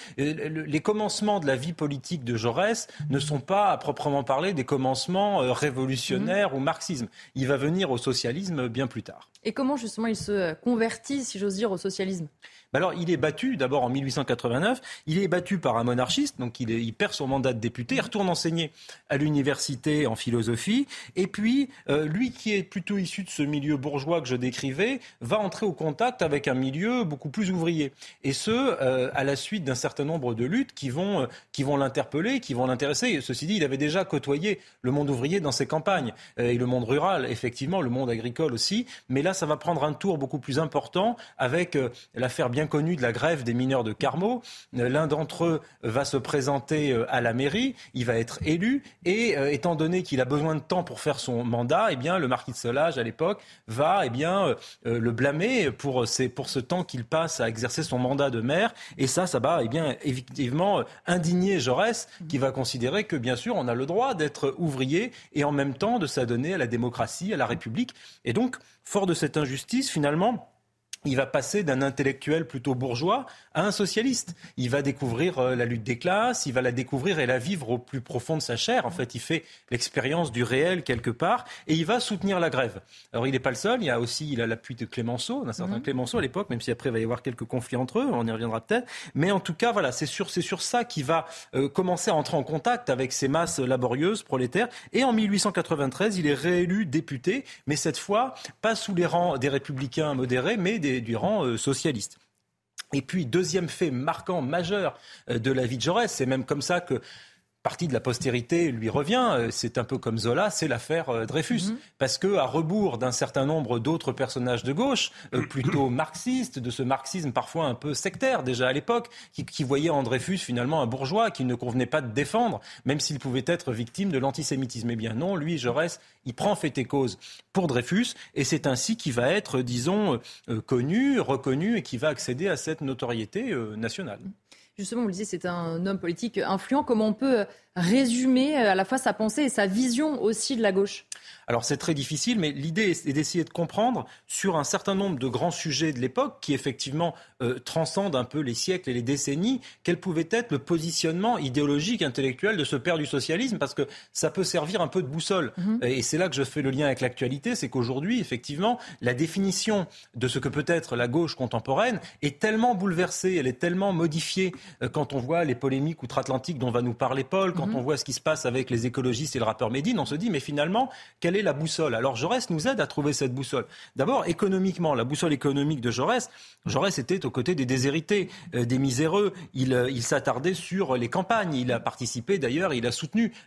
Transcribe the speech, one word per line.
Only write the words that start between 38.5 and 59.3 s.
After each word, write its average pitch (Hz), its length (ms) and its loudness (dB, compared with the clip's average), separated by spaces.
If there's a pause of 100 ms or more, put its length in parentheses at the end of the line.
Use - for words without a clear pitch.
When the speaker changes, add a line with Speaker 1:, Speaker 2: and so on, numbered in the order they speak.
Speaker 1:
aussi, 202 320 0 (220)
mais 135 160 2
là, 190 100 2
ça 175 140 -2
va 151 100 2
prendre 160 260 0
un 151 100 2
tour 175 260 0
beaucoup 139 200 -2
plus 131 200 0
important 180 580 0 (220)
avec, 156 360 2
euh, 131 140 2 (240)
l'affaire 123 360 0
bien 120 180 0
connue 156 300 2
de 131 40 -4
la 117 120 2
grève 139 300 2
des 117 100 0
mineurs 127 320 2
de 107 80 -2
Carmaux. 185 480 0 (360)
Euh, 123 120 2
l'un 151 180 2
d'entre 151 380 0
eux 160 160 2 (200)
va 123 220 0
se 135 140 -2
présenter, 143 720 0
euh, 117 160 2
à 131 140 2
la 117 120 2
mairie, 156 420 0 (180)
il 123 120 -2
va 117 120 2
être 117 260 -2
élu 185 400 2 (220)
et, 202 320 2
euh, 143 140 2
étant 165 240 0
donné 170 280 0
qu'il 135 160 0
a 127 60 4
besoin 147 300 0
de 151 40 -2
temps 180 240 0
pour 120 160 -10
faire 139 200 0
son 120 260 -2
mandat, 123 460 2
eh 147 40 0
bien, 156 220 0
le 151 100 0
marquis 127 240 -2
de - 60 -10
Solages, 139 400 0
à 120 60 0
l'époque, 156 360 -2 (280)
va, 156 380 2
eh 127 40 -2
bien, 165 380 2
euh, 120 80 2 (320)
euh, 117 120 2
le 117 120 2
blâmer 151 600 2
pour, 127 360 0
ces, 131 200 0
pour 131 220 -6
ce 135 100 -2
temps 175 240 -2
qu'il 123 220 -6
passe 160 340 0
à 117 80 2
exercer 117 360 -2
son 127 160 -2
mandat 139 300 2
de 117 120 -2
maire. 165 320 0 (240)
Et 135 100 2
ça, 175 180 0
ça 143 140 0